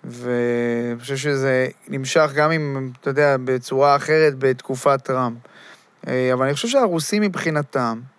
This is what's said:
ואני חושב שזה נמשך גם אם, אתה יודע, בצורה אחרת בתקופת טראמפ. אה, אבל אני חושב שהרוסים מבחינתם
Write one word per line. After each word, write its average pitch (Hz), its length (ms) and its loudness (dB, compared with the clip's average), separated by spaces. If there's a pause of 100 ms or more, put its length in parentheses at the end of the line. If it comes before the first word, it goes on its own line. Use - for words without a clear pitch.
ואני 120 960 -2
חושב 127 160 -8
שזה 135 520 0 (200)
נמשך 139 460 0
גם 151 180 2
אם, 139 380 -4 (100)
אתה 139 100 -4
יודע, 139 340 4
בצורה 135 520 2
אחרת 151 420 2
בתקופת 131 640 0
טראמפ. 127 340 -2 (720)
אה, 127 240 0
אבל 127 140 2
אני 139 80 0
חושב 226 140 -4
שהרוסים 208 540 0
מבחינתם 147 800 -2 (180)